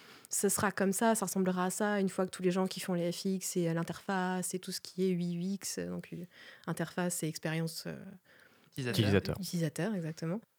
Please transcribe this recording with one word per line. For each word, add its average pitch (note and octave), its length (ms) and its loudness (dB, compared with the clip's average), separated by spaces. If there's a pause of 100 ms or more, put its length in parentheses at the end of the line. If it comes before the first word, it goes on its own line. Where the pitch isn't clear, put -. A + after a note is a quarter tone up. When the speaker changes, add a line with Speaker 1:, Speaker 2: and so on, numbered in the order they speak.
(300)
Speaker 1:
ce - 180 2
sera G3 240 2
comme G3 220 2
ça, A3+ 220 6
ça G3+ 100 0
ressemblera F#3 400 2
à F#3 40 2
ça, G#3 300 2
une F#3+ 100 4
fois F#3 160 0
que F#3 60 -4
tous - 100 -10
les F3+ 100 4
gens F#3 140 4
qui F#3 140 -2
font - 140 -2
les F3 180 2
F - 140 -4
X F#3+ 320 -2
et, E3+ 100 2
euh, E3 60 2
l'interface F3+ 800 -2
et F#3 60 -2
tout F#3 120 -10
ce - 80 -4
qui - 240 -4
est F#3+ 60 4
U F3+ 100 2
X, F3 600 -2
donc, F3 340 -6
euh, E3+ 120 -8 (400)
interface F3 580 -2
et D#3+ 40 2
expérience, D#3+ 600 -2
euh, D#3+ 80 -8 (760)
Speaker 2:
Utilisateur. A#2+ 280 -2
Speaker 3:
Utilisateur. G2+ 380 4
Speaker 1:
utilisateur, F3 580 -2
exactement. E3 460 -4 (180)